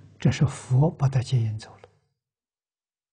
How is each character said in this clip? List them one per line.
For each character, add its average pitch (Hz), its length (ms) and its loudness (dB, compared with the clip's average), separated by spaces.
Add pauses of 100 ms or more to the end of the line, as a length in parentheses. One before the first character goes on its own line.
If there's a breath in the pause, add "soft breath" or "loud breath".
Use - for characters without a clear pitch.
(200)
这 143 100 4
是 - 160 2
佛 135 440 0
把 135 180 -2
他 131 140 0
接 127 180 -2
引 107 180 -4
走 - 200 -18
了。 - 100 -20 (1200)